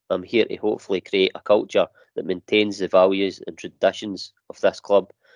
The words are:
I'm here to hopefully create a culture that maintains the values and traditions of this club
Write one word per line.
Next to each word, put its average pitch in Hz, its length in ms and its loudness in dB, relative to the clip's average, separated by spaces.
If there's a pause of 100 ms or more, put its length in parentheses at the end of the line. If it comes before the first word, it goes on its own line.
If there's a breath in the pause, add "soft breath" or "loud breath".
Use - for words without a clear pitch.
I'm 92 140 -4
here 107 220 0
to - 120 -8
hopefully 101 440 -4
create 95 340 0
a - 40 -14
culture 104 480 2 (280 soft breath)
that 82 100 -6
maintains 98 540 -2
the 92 80 -4
values 95 600 2
and 85 100 -12
traditions - 760 -6 (160)
of - 100 -20
this 95 200 0
club 98 320 0 (240 soft breath)